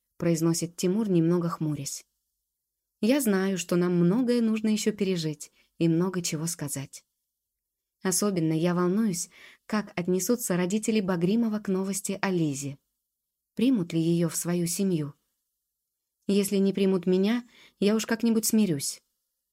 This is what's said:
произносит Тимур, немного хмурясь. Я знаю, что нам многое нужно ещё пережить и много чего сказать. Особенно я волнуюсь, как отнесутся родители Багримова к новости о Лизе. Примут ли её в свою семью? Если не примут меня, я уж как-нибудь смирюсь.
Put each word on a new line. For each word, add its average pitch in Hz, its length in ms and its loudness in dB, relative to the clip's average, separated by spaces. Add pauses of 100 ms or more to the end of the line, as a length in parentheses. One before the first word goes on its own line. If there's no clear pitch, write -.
(180)
произносит 165 580 0
Тимур, 202 340 -2
немного 170 400 2
хмурясь. 147 560 -6 (960)
Я 262 200 2
знаю, 196 360 0
что 170 180 -2
нам 175 200 2
многое 233 460 2
нужно 220 280 0
ещё 214 220 0
пережить 175 600 -4 (280)
и 170 80 4
много 175 340 2
чего 165 240 -4
сказать. 139 580 -8 (1000)
Особенно 180 500 0
я 170 220 2
волнуюсь, 180 560 0 (340)
как 208 340 -4
отнесутся 185 580 0
родители 214 440 0
Багримова 196 580 0
к 208 100 -8
новости 190 520 -4
о 196 80 -2
Лизе. 143 480 -2 (800)
Примут 214 380 2
ли 165 60 2
её 170 300 2
в - 60 -8
свою 175 320 -2
семью? 170 480 -2 (1120)
Если 202 300 2
не 196 160 2
примут 190 340 2
меня, 202 360 2 (360)
я 208 160 2
уж 220 100 -2
как-нибудь 226 400 0
смирюсь. 185 560 0 (520)